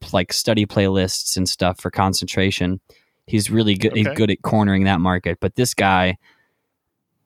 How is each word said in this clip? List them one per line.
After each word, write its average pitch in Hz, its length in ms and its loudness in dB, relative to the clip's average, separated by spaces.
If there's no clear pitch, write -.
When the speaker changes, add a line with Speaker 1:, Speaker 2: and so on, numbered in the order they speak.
Speaker 1:
like, 92 200 0
study 110 340 0
playlists 95 720 0
and 92 120 -2
stuff - 320 -2
for 95 100 -6
concentration. 95 920 -2
He's 104 240 -2
really 107 240 2
good, 101 220 -2
he's 107 100 2
Speaker 2:
Okay. 139 80 -2
Speaker 1:
good 107 160 0
at 92 120 -2
cornering 98 420 2
that 95 160 2
market. 90 400 -2
But - 160 -4
this 123 180 0
guy, 92 420 2